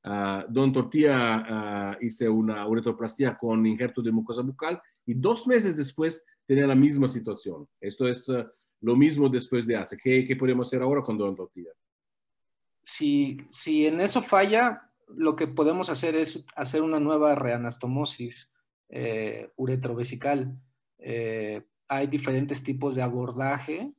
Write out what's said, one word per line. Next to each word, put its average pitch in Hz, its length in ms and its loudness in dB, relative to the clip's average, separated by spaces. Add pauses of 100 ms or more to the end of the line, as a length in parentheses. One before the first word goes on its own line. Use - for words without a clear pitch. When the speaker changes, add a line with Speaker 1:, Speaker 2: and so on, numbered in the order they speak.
Speaker 1:
ah, 98 420 -4
don 131 240 2
Tortilla, 127 760 2
ah, 104 540 -4
hice 113 280 -2
una 110 360 2
uretroplastía 113 720 -2
con 113 300 0
injerto 117 340 -2
de 113 100 0
mucosa 113 300 -2
bucal 151 400 -6 (240)
y 120 80 -2
dos 196 320 0
meses 220 300 4
después 156 500 -4 (200)
tenía 139 200 4
la 135 100 4
misma 139 320 6
situación. 98 600 -6 (140)
Esto 101 260 -2
es, 123 220 -4
ah, 120 200 -2 (320)
lo 117 140 4
mismo 143 320 6
después 123 400 0
de 113 80 2
ace. 98 260 -6
¿Qué, 131 240 4
qué 131 120 -2
podemos 127 300 0
hacer 127 140 -2
ahora 135 200 0
con 110 160 -4
don 101 180 -2
Tortilla? 90 360 -14 (1120)
Speaker 2:
Si, 143 500 0 (160)
si 151 340 0
en 156 140 2
eso 202 220 2
falla, 214 680 2 (260)
lo 156 200 2
que 156 120 -2
podemos 160 420 0
hacer 160 260 -2
es 160 300 -2 (100)
hacer 143 260 -2
una 156 180 0
nueva 151 360 4
reanastomosis, 123 1120 -4 (400)
eh, 110 680 -6
uretrovesical. 127 1000 -4 (400)
Eh, 113 680 -6 (240)
hay 139 200 -2
diferentes 135 560 -2
tipos 135 320 -4
de 127 60 0
abordaje. 135 960 -4